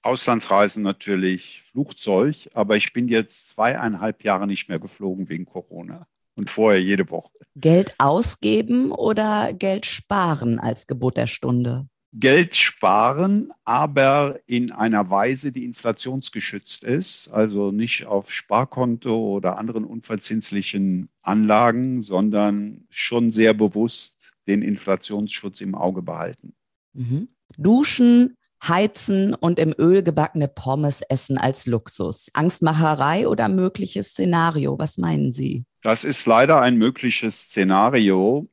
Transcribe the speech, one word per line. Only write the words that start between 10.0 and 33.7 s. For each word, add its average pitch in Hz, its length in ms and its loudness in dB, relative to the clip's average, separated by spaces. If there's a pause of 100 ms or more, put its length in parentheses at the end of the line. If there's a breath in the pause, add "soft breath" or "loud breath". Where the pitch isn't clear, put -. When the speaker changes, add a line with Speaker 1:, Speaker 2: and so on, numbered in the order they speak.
Speaker 2:
als - 280 -4
Gebot 127 300 -2
der 117 100 0
Stunde? 123 640 -2 (300)
Speaker 1:
Geld 151 380 4
sparen, 139 960 2 (140)
aber 139 800 2
in 120 260 -2
einer 107 380 0
Weise, 127 420 0
die 123 140 -10
inflationsgeschützt - 1160 -8
ist, - 460 -4
also 101 440 0
nicht 117 340 -4
auf 101 260 -4
Sparkonto 117 1000 -2
oder 92 240 -4
anderen 110 260 -6
unverzinslichen 101 1300 -4 (120)
Anlagen, 113 800 2
sondern 104 880 -2
schon 117 440 -2
sehr 110 200 4
bewusst 107 760 -2 (180)
den 104 140 2
Inflationsschutz 101 1000 -6
im 95 140 -6
Auge 92 260 -2
behalten. 85 540 -10 (400)
Speaker 2:
Mhm. 135 340 -6 (300)
Duschen, 240 760 4 (320)
heizen 196 680 0
und 170 240 0
im 160 200 0
Öl 185 240 6
gebackene 156 460 0
Pommes 143 540 -4
essen 135 340 -4
als - 300 -2
Luxus. - 640 -4
Angstmacherei 156 960 0
oder 214 220 0
mögliches 190 600 -2